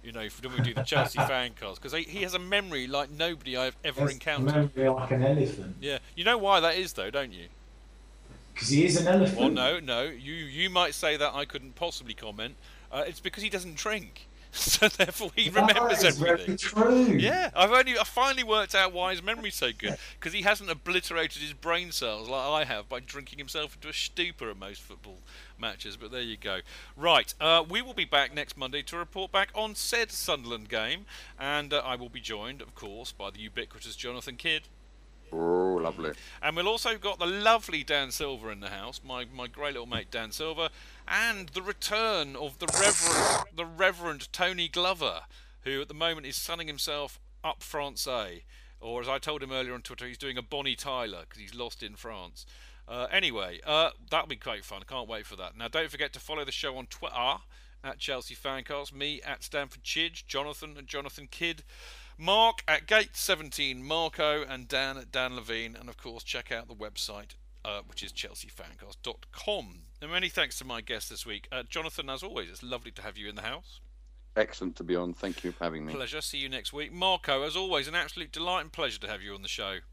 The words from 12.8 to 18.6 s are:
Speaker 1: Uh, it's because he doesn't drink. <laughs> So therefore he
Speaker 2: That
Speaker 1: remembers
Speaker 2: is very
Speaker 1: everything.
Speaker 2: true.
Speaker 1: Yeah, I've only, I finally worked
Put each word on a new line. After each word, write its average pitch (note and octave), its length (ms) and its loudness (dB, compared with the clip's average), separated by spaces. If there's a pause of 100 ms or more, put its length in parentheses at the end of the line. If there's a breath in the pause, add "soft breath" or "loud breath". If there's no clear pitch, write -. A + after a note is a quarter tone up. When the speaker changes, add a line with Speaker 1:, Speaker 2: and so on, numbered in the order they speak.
Speaker 1:
Uh, C#3+ 160 0
it's E3+ 120 -10
because F#3+ 220 -6
he G#3+ 80 -2
doesn't F3+ 260 -4
drink. G#3 520 -4 (200 soft breath)
<laughs> - 40 -20
So - 360 6
therefore F3+ 480 2
he G#3+ 140 4
Speaker 2:
That G#3 180 8
Speaker 1:
remembers G#3+ 340 6
Speaker 2:
is D#3+ 160 8
very E3+ 140 6
Speaker 1:
everything. F#3 240 2
Speaker 2:
true. A#3 640 8
Speaker 1:
Yeah, D#4+ 360 4
I've F#3 180 8
only, B3+ 260 8
I A3 60 4
finally C4 400 4
worked G#3+ 300 2